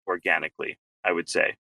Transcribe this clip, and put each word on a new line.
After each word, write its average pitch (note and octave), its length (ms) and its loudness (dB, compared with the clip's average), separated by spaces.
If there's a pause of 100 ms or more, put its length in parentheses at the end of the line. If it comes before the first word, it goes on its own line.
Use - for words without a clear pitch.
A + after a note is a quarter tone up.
organically, E2 680 -2 (280)
I F#2 80 4
would E2+ 180 0
say. - 240 2 (120)